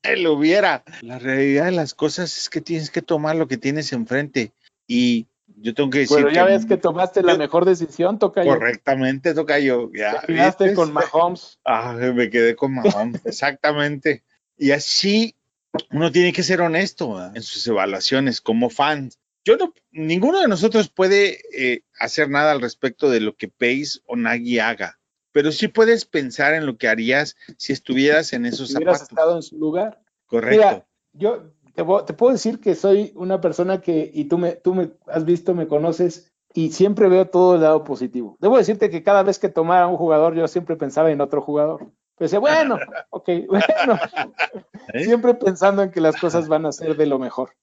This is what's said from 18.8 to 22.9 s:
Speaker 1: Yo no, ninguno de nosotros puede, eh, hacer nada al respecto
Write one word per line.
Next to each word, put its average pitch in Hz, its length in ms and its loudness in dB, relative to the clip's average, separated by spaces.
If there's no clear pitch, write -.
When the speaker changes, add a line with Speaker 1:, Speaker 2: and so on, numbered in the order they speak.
Speaker 1:
Yo 220 120 4
no, 349 160 -4
ninguno 185 500 0
de 320 80 2
nosotros 208 420 0
puede, 190 500 2
eh, 127 300 -2
hacer 143 320 -2
nada 147 220 2
al 139 80 0
respecto 123 500 -2